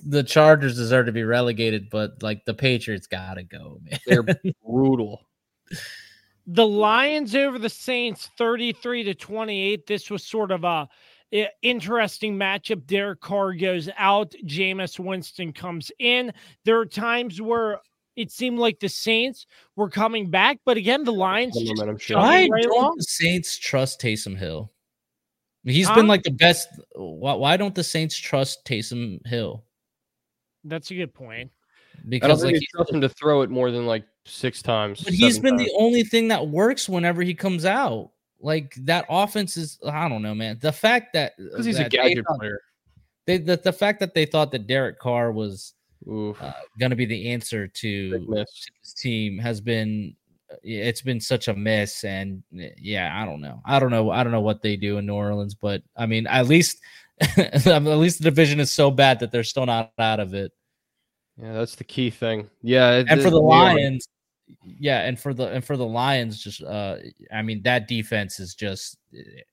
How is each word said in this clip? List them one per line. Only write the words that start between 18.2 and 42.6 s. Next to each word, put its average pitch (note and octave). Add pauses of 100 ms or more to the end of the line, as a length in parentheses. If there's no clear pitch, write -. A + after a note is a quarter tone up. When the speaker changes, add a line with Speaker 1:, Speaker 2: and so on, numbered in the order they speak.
Speaker 3:
seemed A#3+
like A#3
the G3
Saints A#3 (300)
were G3+
coming G#3+
back, G#3
but B3
again, A#3+
the A#3+
Lions G3+
Speaker 2:
The -
Speaker 3:
just G#3+
Speaker 2:
momentum G#3
shift. - (120)
Speaker 3:
chugging F#3+
Speaker 1:
Why F4+
Speaker 3:
right A3+
Speaker 1:
don't A#3+
Speaker 3:
along. D4
Speaker 1:
the C4
Saints E3+
trust -
Taysom G#2+
Hill? E2+ (960)
He's D#3+
Speaker 3:
Huh? A3
Speaker 1:
been, A3
like, G3+
the D#3
best. E3 (260)
Why, F#2
why C#3
don't G3
the F3+
Saints D#3+
trust -
Taysom A2+
Hill? A2+ (1000)
Speaker 3:
That's D#3
a F#3
good F3
point. A#2+ (560)
Speaker 1:
Because, B2
Speaker 2:
I -
don't D3+
think F3
Speaker 1:
like, D#3
Speaker 2:
they D3
trust E3+
him D3+
to C3
throw D3
it A#2
more B2+
than, A#2+
like, A2 (200)
six -
times, G#2+
Speaker 1:
But F#3
he's A3
Speaker 2:
seven G#3+
Speaker 1:
been B3+
Speaker 2:
times. A#3
Speaker 1:
the -
only A#3
thing A3+
that E3+
works G3
whenever F3
he F3+
comes F3+
out. F#3+ (280)
Like, D3+ (120)
that E3
offense G3+
is, D#3
I D3+
don't A2+
know, G#2+
man. A2
The D3+
fact A#3
that, D3+ (220)
Speaker 2:
'Cause A#3
he's A3+
a B2
Speaker 1:
that A#2+
they B2+
Speaker 2:
gadget B2
Speaker 1:
thought D3
Speaker 2:
player. G#2 (640)